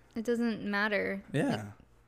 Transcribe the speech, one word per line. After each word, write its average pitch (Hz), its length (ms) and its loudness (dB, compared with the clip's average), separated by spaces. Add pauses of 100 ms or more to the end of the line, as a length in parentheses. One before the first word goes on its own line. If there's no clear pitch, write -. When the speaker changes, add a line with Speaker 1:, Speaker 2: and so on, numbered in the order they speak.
(160)
Speaker 1:
it 226 80 -4
doesn't 233 460 0
matter. 196 520 0 (100)
Speaker 2:
Yeah. 165 160 2
Speaker 1:
Like, 110 120 0 (480)